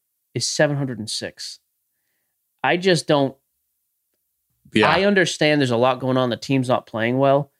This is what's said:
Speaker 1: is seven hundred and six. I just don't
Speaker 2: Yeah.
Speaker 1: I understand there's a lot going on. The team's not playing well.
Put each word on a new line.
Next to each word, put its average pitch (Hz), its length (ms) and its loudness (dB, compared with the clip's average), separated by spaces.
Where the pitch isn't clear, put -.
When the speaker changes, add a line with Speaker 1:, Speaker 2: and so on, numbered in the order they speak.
Speaker 1:
is 127 120 -6
seven 147 300 0
hundred 131 240 -6
and 104 100 -10
six. - 480 -12
I 147 140 0
just 180 320 0
don't 139 260 2
Speaker 2:
Yeah. 107 160 4
Speaker 1:
I 170 160 2
understand 160 560 2
there's 127 100 0
a 120 60 0
lot 127 240 0
going 131 160 -2
on. 127 140 0
The 110 60 -4
team's 131 320 -2
not 120 180 -2
playing 117 320 -2
well. 139 420 2